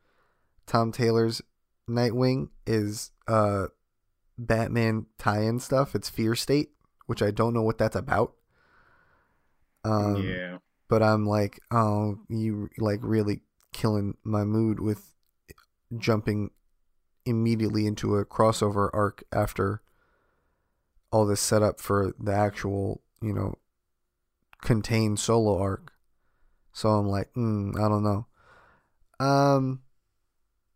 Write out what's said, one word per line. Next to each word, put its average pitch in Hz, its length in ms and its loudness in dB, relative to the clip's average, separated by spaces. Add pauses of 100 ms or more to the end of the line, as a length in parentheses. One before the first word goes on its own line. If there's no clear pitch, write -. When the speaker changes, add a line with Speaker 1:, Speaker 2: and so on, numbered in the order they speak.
(680)
Speaker 1:
Tom 117 240 0
Taylor's 113 500 0 (480)
Nightwing 123 600 0 (180)
is, 107 420 -2 (180)
uh, 104 400 2 (680)
Batman 113 720 0 (100)
tie-in 110 420 0
stuff. 135 360 0
It's 101 140 -6
Fear 113 260 -2
State, 143 360 -2 (360)
which - 140 -2
I 104 100 2
don't 113 220 0
know 117 100 0
what 110 160 0
that's 110 160 0
about. 95 400 -2 (1500)
Um, 104 400 0
Speaker 2:
Yeah. 90 360 -8 (280)
Speaker 1:
but 110 160 4
I'm 107 220 4
like, 104 340 0 (120)
"Oh, 107 480 0 (100)
you, 110 480 -4
like, 107 260 0
really 107 380 0 (320)
killing 104 500 -2
my 104 200 0
mood 107 360 0
with 104 340 -4 (840)
jumping 107 540 0 (760)
immediately 113 600 0
into 104 320 -2
a 101 80 -2
crossover 104 680 2
arc 101 380 -2
after 104 500 -2 (1300)
all 110 140 4
this 104 160 0
setup 107 380 2
for 98 400 -2
the 104 140 -4
actual, 101 680 -2 (200)
you 107 120 -4
know, 98 240 -4 (1040)
contained 110 580 0
solo 110 400 2
arc." 98 320 -4 (800)
So - 200 0
I'm 104 180 2
like, 98 240 -4
"Mm, 107 460 -2
I 107 100 2
don't 107 140 2
know." 104 240 -2 (920)
Um, 139 600 2 (960)